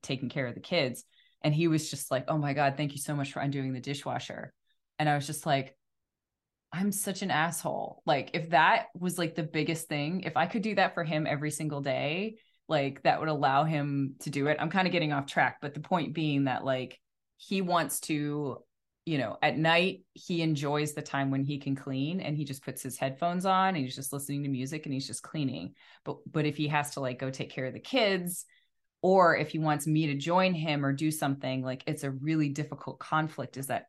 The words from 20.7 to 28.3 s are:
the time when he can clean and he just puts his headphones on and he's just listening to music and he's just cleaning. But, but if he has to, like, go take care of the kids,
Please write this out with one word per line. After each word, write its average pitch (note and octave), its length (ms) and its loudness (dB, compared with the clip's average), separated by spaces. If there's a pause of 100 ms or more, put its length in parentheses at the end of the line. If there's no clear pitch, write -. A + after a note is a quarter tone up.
the D3 100 -6
time C#3 280 0
when C3+ 120 2
he C#3+ 160 -2
can C#3 160 -2
clean C#3 460 -4
and D3 160 -4
he D3+ 80 -2
just C3+ 180 -10
puts - 200 -10
his B2+ 160 -8
headphones F3 480 0
on F#3+ 280 4
and E3 40 0
he's C3 180 -4
just C3+ 160 -8
listening C#3+ 300 -4
to C#3+ 80 -2
music C#3 340 -4
and D3+ 80 -4
he's C3+ 140 -4
just - 160 -10
cleaning. C3 520 -4 (300)
But, - 140 -8 (120)
but D3+ 140 0
if D3 120 -2
he D3+ 120 0
has D3 220 0
to, - 100 -8
like, B2+ 180 -4
go C3 120 -4
take C3+ 200 -8
care C3+ 140 -6
of B2+ 80 -6
the - 80 -10
kids, F#3+ 640 0 (580)